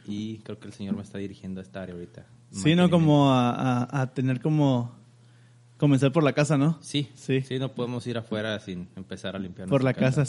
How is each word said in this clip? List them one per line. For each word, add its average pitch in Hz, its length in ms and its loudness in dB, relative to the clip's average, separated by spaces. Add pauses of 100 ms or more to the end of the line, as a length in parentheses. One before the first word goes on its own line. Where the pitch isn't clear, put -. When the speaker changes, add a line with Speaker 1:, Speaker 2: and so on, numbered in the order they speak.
Speaker 1:
y 107 340 -8
creo 107 200 -14
que 101 80 -18
el 104 60 -16
Señor 98 240 -6
me 101 60 -10
está - 140 -14
dirigiendo 92 440 -10
a - 20 -12
esta 95 180 -14
área 90 140 -12
ahorita. - 300 -16 (260)
Speaker 2:
Sí, 123 240 2
¿no? 180 80 4
Speaker 1:
Mantenimiento. 180 80 6
Speaker 2:
Como 151 400 6
a, 123 180 4 (340)
a, 139 180 -4
a 127 120 -4
tener 131 280 -2
como... 139 520 2 (840)
Comenzar 139 340 4
por 160 120 2
la 135 100 2
casa, 147 240 2
¿no? 156 240 2
Speaker 1:
Sí, - 340 -6
Speaker 2:
Sí. 131 260 -2
Speaker 1:
sí, 131 160 -6
no 131 160 -6
podemos 123 320 -6
ir 120 120 -4
afuera 107 420 -6
sin 90 360 -10
empezar 95 400 -10
a 98 40 -6
limpiar 92 300 -10
Speaker 2:
Por 135 120 2
Speaker 1:
nuestra 127 200 0
Speaker 2:
la 131 80 4
casa, 147 120 0
Speaker 1:
casa. 135 80 2